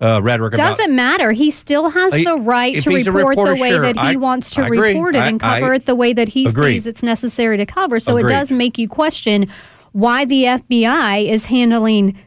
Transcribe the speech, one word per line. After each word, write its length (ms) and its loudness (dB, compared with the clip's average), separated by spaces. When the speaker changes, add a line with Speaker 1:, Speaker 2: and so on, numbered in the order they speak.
Speaker 1:
uh, 180 2
rhetoric 340 0
about 220 0
Speaker 2:
Doesn't 180 0
matter. 380 0
He 180 0
still 380 -2
has 240 0
Speaker 1:
He, 120 0
Speaker 2:
the 120 0
right 380 0
Speaker 1:
if 100 -4
Speaker 2:
to 60 0
Speaker 1:
he's 160 0
a 60 0
Speaker 2:
report 240 2
Speaker 1:
reporter, 180 2
Speaker 2:
the 80 -2
way 80 0
Speaker 1:
sure. 120 2
Speaker 2:
that 140 0
he 120 -2
Speaker 1:
I, 80 0
Speaker 2:
wants 340 -2
to 120 -2
Speaker 1:
I 40 -2
agree. 220 2
Speaker 2:
report 280 0
it 40 2
Speaker 1:
I, 80 0
Speaker 2:
and 140 -2
Speaker 1:
I 180 0
Speaker 2:
cover 120 0
it 140 -2
the 80 0
way 180 2
that 160 0
he 180 0
Speaker 1:
agree. 260 2
Speaker 2:
sees 140 -4
it's 160 -8
necessary 540 -2
to 80 -2
cover. 340 -2
So 180 0
it 60 2
Speaker 1:
Agreed. 120 2
Speaker 2:
does 180 -2
make 240 0
you 120 -4
question 580 0
why 340 0
the 200 2
F 220 0
B 160 2
I 340 0
is 280 -2
handling 800 2